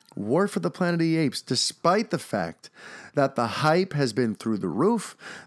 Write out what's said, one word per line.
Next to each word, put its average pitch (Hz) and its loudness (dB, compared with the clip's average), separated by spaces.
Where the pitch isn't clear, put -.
War 147 2
for 196 -6
the 165 -2
Planet 175 0
of 170 0
the 165 2
Apes, 156 0
despite - 0
the 160 -2
fact 85 -6
that 135 2
the 120 2
hype 156 2
has 139 0
been 113 0
through 110 -2
the 90 -4
roof, 175 0